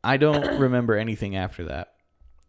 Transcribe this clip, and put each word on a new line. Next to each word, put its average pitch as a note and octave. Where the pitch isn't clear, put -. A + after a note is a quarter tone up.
I C3+
don't D3
<clears throat> C#3+
remember B2
anything G#2
after F2+
that. D#2+